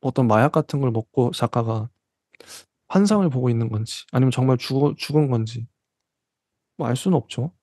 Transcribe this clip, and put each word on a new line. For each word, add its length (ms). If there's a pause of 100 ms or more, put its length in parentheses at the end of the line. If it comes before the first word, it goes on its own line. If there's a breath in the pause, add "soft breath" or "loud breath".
어떤 260
마약 260
같은 280
걸 100
먹고 420
작가가 560 (1000 loud breath)
환상을 400
보고 200
있는 200
건지 420
아니면 200
정말 260
죽어-, 400
죽은 320
건지 380 (1080)
뭐 100
알 80
수는 220
없죠. 340 (120)